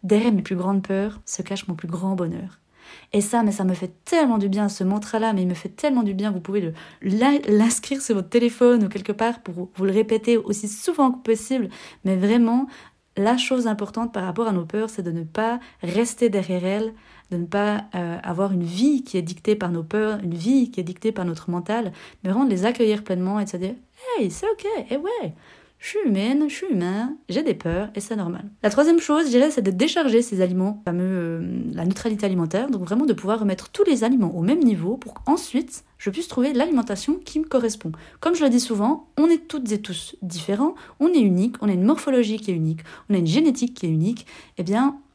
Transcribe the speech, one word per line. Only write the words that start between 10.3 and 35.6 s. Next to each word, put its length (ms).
aussi 320
souvent 440
que 100
possible. 480
Mais 140
vraiment, 500
la 220
chose 300
importante 440
par 140
rapport 220
à 40
nos 140
peurs, 240
c'est 140
de 80
ne 120
pas 360
rester 480
derrière 360
elles, 280
de 60
ne 80
pas, 400
euh, 260
avoir 300
une 120
vie 400
qui 140
est 40
dictée 340
par 160
nos 120
peurs, 400
une 120
vie 340
qui 100
est 40
dictée 280
par 140
notre 240
mental, 440
mais 60
vraiment 160
de 60
les 140
accueillir 380
pleinement 360
et 60
de 40
se 80
dire, « 180
Hey, 100
c'est 160
ok, 220
eh 60
ouais, 360
je 80
suis 180
humaine, 420
je 60
suis 140
humain, 480
j'ai 120
des 140
peurs 400
et 60
c'est 140
normal. » 280
La 80
troisième 300
chose, 260
je 60
dirais, 180
c'est 140
de 80
décharger 500
ces 200
aliments, 440
fameux, 180
euh, 580
la 120
neutralité 400
alimentaire, 440
donc 140
vraiment 240
de 60
pouvoir 260
remettre 300
tous 140
les 200
aliments 320
au 80
même 160
niveau 380
pour 180
qu'ensuite, 680